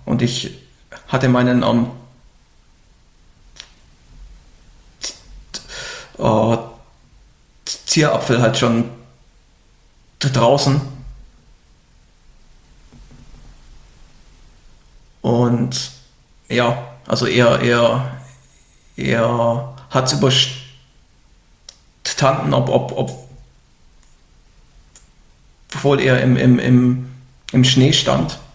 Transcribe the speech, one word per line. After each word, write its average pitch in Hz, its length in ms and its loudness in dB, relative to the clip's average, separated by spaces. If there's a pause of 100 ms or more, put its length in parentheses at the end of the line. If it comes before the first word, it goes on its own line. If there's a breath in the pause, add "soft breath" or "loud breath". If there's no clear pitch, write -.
und - 180 -2
ich - 360 -4 (500)
hatte 131 200 0
meinen, 123 340 2
ähm, 117 240 2 (3250)
t-, - 140 -10 (380)
t-, - 720 -14
äh, 113 360 2 (1300)
Zierapfel 139 540 2
halt 113 160 2
schon 117 340 0 (1300)
d-, 139 80 0
draußen. 135 500 2 (4000)
Und 120 680 0 (580)
ja, 120 380 -2 (200)
also 123 200 -2
er, 120 340 4
er, 120 580 0 (800)
er 117 760 -2 (160 loud breath)
hat's 127 220 0
überstanden, - 2500 -6
ob, 127 140 0
ob, 127 240 -2
ob, - 360 -8 (2500)
obwohl 143 260 2
er 127 220 2
im, 127 140 2
im, 127 240 4
im, 123 500 2 (400)
im 127 140 4
Schnee 131 280 4
stand. - 460 0 (160)